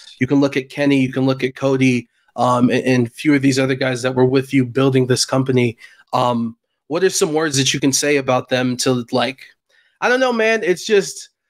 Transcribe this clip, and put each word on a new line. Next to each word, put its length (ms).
you 80
can 140
look 160
at 120
Kenny, 320
you 120
can 120
look 180
at 120
Cody, 540
um, 360
and, 140
and 220
a 40
few 240
of 80
these 160
other 180
guys 260
that 120
were 100
with 280
you 120
building 420
this 180
company. 540
Um, 440
what 160
are 60
some 220
words 260
that 140
you 80
can 120
say 240
about 320
them 300
to, 340
like, 320
I 80
don't 120
know, 120
man. 320
It's 200
just, 440